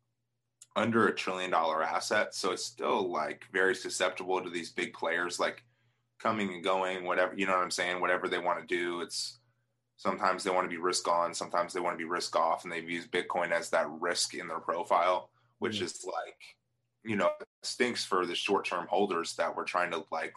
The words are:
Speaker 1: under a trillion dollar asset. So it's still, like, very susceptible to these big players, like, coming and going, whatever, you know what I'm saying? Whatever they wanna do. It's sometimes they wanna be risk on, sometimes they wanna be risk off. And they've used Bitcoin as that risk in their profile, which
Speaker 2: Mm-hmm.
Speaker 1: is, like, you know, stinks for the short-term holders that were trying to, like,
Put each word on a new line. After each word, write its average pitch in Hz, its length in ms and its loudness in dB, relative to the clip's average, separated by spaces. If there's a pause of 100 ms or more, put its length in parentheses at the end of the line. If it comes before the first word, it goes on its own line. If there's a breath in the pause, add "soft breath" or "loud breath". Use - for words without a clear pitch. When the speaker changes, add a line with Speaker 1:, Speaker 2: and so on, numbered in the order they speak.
(760)
Speaker 1:
under 110 320 6
a 80 60 2
trillion 92 360 -2
dollar 80 320 4
asset. 90 520 0
So 95 180 0
it's 90 120 -4
still, 104 460 0
like, 76 420 -4
very 95 220 4
susceptible 92 680 -2
to 87 100 -6
these 85 200 -6
big 90 220 -4
players, 87 480 0
like, - 240 -2 (560)
coming 107 320 0
and 87 120 -6
going, 92 400 2
whatever, 90 320 2
you 98 100 0
know 95 60 2
what 92 100 4
I'm 87 80 -2
saying? 90 300 0
Whatever 90 280 2
they 87 100 0
wanna 85 280 0
do. 87 340 0
It's - 380 -8 (580)
sometimes 92 460 0
they 95 80 0
wanna 92 180 2
be 85 100 -6
risk 90 280 0
on, 85 260 2
sometimes 85 400 -2
they 92 80 -2
wanna 87 160 0
be 82 80 -6
risk 85 300 -4
off. 82 300 2
And 87 80 -8
they've 85 180 -6
used 85 220 -6
Bitcoin 87 400 0
as 82 180 0
that 80 180 2
risk 85 460 -2
in 87 140 -8
their 82 100 -6
profile, 87 720 2 (300)
which 110 160 -2
Speaker 2:
Mm-hmm. 95 80 -4
Speaker 1:
is, 85 200 -8
like, 82 360 -8 (640)
you 107 120 -2
know, 87 140 4 (320)
stinks - 420 -2
for 92 220 2
the 87 80 -2
short-term 92 540 0
holders 90 480 2
that 82 200 0
were 85 80 -4
trying 87 280 0
to, 80 200 -2
like, 80 240 -4